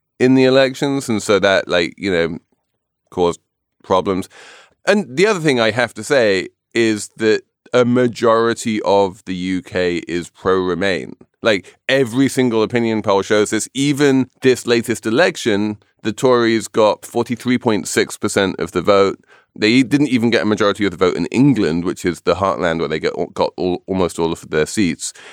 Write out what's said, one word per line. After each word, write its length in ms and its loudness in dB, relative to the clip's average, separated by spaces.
in 160 4
the 100 4
elections. 640 0
And 140 -2
so 160 2
that, 300 0
like, 280 -2
you 140 -6
know, 280 -2
caused 300 -2
problems. 460 -2
And 300 0
the 100 2
other 140 0
thing 200 2
I 100 2
have 240 -2
to 100 -12
say 440 2
is 420 0
that 260 2
a 120 4
majority 960 0
of 420 0
the 100 -8
U 280 -4
K 340 -2
is 240 -6
pro-Remain. 840 -2
Like, 340 -2
every 400 2
single 340 0
opinion 400 0
poll 200 2
shows 280 0
this. 240 -4
Even 560 2
this 240 2
latest 400 -2
election, 720 0
the 100 -4
Tories 560 0
got 360 2
forty-three 540 -4
point 300 -2
six 280 -2
percent 420 -2
of 140 -6
the 100 -2
vote. 360 2
They 260 4
didn't 260 0
even 220 0
get 120 2
a 40 -2
majority 380 0
of 60 0
the 60 -10
vote 200 0
in 100 -4
England, 580 2
which 200 -6
is 180 -4
the 120 2
heartland 460 -2
where 80 -2
they 100 -4
get, 140 -4
got 220 -2
all, 300 -2
almost 320 -2
all 140 -2
of 180 -12
their 160 0
seats. 460 -4